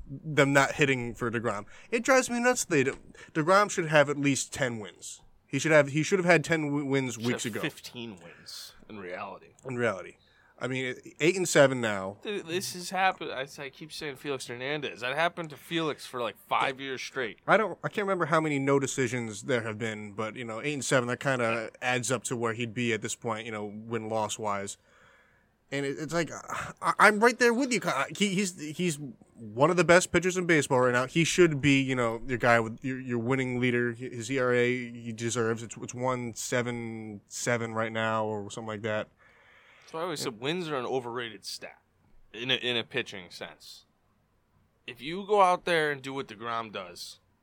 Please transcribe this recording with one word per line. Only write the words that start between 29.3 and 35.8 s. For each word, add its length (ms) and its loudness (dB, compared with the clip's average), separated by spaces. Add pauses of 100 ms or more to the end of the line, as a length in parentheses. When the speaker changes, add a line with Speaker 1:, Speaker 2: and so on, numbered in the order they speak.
Speaker 1:
one 360 2
of 80 2
the 60 4
best 280 6
pitchers 240 0
in 100 -2
baseball 340 4
right 120 4
now. 140 2
He 180 2
should 380 4
be, 180 6
you 160 0
know, 320 0
your 100 0
guy 220 8
with 240 -2
your, 160 -6
your 180 -2
winning 400 0
leader. 360 2
His 360 -10
E 80 0
R 160 2
A 140 4 (240)
he 200 -10
deserves. 500 -2
It's, 200 -14